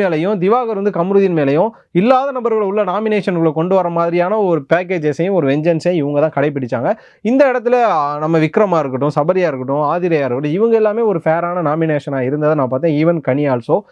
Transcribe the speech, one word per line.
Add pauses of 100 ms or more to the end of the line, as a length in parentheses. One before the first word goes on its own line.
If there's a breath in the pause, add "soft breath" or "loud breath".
மேலையும்
திவாகர்
வந்து
கம்ருதீன்
மேலையும் (200 loud breath)
இல்லாத
நபர்களை
உள்ள
நாமினேஷனுக்குள்ள
கொண்டு
வர
மாதிரியான
ஒரு
பேக்கேஜஸையும்
ஒரு
வெஞ்சன்ஸையும்
இவங்க
தான்
கடைபிடிச்சாங்க. (280 loud breath)
இந்த
இடத்துல,
ஆ,
நம்ம
விக்ரமா
இருக்கட்டும், (100)
சபரியா
இருக்கட்டும்,
ஆதிரையா
இருக்கட்டும்,
இவங்க
எல்லாமே
ஒரு
ஃபேரான
நாமினேஷனா
இருந்ததை
நான்
பார்த்தேன்.
Even
கனி
also. (120 soft breath)